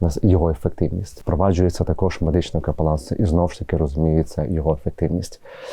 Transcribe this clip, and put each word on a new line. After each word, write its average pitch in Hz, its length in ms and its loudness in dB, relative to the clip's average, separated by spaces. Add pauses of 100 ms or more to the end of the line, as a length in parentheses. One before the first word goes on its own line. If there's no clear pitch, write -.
нас, 82 220 0
його 85 260 6
ефективність. 90 720 -4
Впроваджується 90 600 2
також - 380 -2
медичне 80 400 0
капеланство, 78 580 -2
і 107 60 2
знову 87 240 4
ж - 100 -14
таки - 180 -2
розуміється 78 680 0
його 80 280 0
ефективність. 82 680 -4 (320)